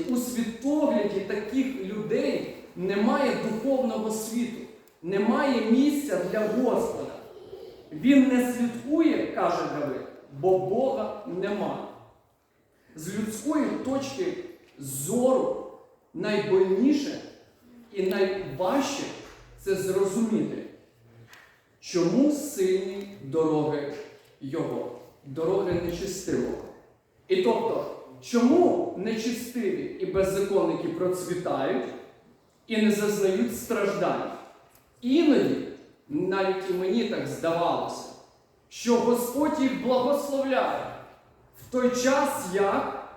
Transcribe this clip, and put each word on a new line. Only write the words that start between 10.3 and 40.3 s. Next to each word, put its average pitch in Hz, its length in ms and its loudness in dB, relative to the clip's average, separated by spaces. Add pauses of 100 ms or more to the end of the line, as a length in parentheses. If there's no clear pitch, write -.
бо 185 180 4
Бога 220 640 0 (180)
нема. 196 480 -4 (1080)
З 156 220 -10
людської 233 480 -2 (180)
точки 240 420 -4 (520)
зору 240 880 0 (480)
найбольніше 202 1040 2 (720)
і 196 100 -4
найважче 190 1000 0 (580)
це 196 140 -2
зрозуміти, 190 880 0 (1160)
чому 190 500 4
сильні 190 800 -2 (160)
дороги 151 680 0 (460)
його, - 520 -6 (340)
дороги 170 600 0
нечестивого. - 800 -4 (640)
І 185 140 4
тобто, - 540 0 (260)
чому 262 760 4
нечестиві 220 1040 -4
і 185 60 -4
беззаконники 190 840 0
процвітають 165 1000 -2 (800)
і 214 160 0
не 214 80 6
зазнають 202 680 2
страждань? 196 720 -2 (720)
Іноді, 269 560 4 (520)
навіть 190 640 0
і - 20 0
мені 190 320 0
так 151 220 -4
здавалося, 165 840 -2 (600)
що 233 280 2
Господь 247 640 2
їх 262 220 0
благословляє, 262 1040 0 (760)